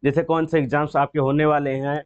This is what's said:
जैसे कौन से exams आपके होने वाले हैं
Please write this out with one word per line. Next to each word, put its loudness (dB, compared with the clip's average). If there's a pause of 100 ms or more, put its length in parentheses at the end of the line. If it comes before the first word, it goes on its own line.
जैसे 2
कौन 0
से 0
exams -2
आपके 0
होने 2
वाले 0
हैं -4